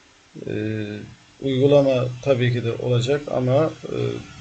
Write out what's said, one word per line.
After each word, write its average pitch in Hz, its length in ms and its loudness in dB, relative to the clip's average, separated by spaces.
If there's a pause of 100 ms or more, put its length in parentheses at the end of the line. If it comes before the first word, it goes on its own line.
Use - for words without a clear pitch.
(480)
e, - 60 -4 (880)
uygulama 135 640 4 (160)
tabii 123 320 2
ki 120 100 -2
de 117 80 -2
olacak 123 500 0 (100)
ama, 127 400 2 (120)
e, - 140 -6 (440)